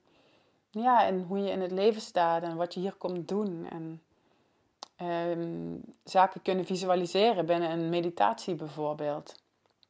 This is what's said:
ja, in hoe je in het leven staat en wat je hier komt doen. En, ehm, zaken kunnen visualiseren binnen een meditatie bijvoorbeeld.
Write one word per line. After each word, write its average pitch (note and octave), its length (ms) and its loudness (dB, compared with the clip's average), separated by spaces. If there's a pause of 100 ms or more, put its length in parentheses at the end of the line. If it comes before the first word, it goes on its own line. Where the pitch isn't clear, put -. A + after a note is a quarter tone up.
(680)
ja, A#3 340 4
in F#3+ 240 0
hoe G3 100 -4
je G3 140 -2
in F#3+ 100 -2
het F3+ 100 -4
leven G#3 300 2
staat E3+ 420 2
en E3+ 120 -4
wat E3+ 180 -2
je F#3 60 -6
hier F#3+ 140 -4
komt F3+ 340 -6
doen. F#3 420 -2
En, D#3+ 320 -10 (960)
ehm, E3+ 800 -4 (280)
zaken F#3+ 380 4
kunnen F#3 240 0
visualiseren F#3 800 2
binnen E3+ 260 2
een E3 180 -2
meditatie F3 680 0
bijvoorbeeld. D3+ 840 -6 (480)